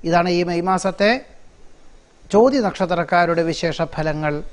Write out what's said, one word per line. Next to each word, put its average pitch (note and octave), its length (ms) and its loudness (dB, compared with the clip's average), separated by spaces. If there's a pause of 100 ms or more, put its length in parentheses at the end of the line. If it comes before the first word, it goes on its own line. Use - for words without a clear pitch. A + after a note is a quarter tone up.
ഇതാണ് F3 240 2
ഈ F3 140 0
മെയ് E3+ 200 -2
മാസത്തെ F#3+ 580 0 (1120)
ചോതി B3 260 6
നക്ഷത്രക്കാരുടെ F3 840 0
വിശേഷ D#3+ 400 -2
ഫലങ്ങൾ. D#3 600 -4 (100)